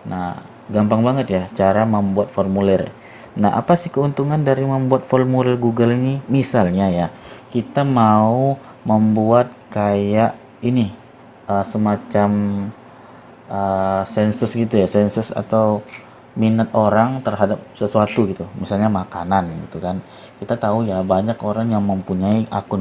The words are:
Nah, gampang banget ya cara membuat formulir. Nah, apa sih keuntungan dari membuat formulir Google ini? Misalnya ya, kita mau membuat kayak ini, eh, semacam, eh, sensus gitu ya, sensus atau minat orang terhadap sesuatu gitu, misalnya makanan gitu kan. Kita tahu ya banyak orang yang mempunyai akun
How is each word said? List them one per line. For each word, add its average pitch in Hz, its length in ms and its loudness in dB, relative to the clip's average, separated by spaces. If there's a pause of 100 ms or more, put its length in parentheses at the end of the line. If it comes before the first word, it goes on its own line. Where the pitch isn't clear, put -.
Nah, 90 400 -8 (240)
gampang 107 320 2
banget 127 280 0
ya 92 140 0 (140)
cara 101 320 2
membuat 101 440 0
formulir. 95 600 0 (440)
Nah, - 200 2
apa 170 240 2
sih 170 80 -12
keuntungan 143 560 -2
dari 135 200 2
membuat 135 440 0
formulir 127 480 2
Google 120 400 2
ini? 131 320 -2
Misalnya 98 640 2
ya, 87 140 0 (420)
kita 120 360 -4
mau 120 760 2 (240)
membuat 110 680 2 (200)
kayak 104 640 0 (240)
ini, 120 320 0 (560)
eh, 98 160 0
semacam, 104 680 0 (1160)
eh, 95 540 0 (100)
sensus 107 400 0
gitu 117 240 -2
ya, 95 80 4
sensus 104 480 0
atau 107 480 0 (580)
minat 110 320 0
orang 110 560 2
terhadap 104 320 -2 (160)
sesuatu 107 560 0
gitu, 90 160 -8 (140)
misalnya 101 260 -2
makanan 90 800 -2
gitu - 160 -12
kan. 90 160 -4 (400)
Kita 117 160 -4
tahu 113 320 -2
ya 92 160 -2
banyak 98 400 0
orang 110 320 -2
yang 104 80 0
mempunyai 98 640 0
akun 101 340 -6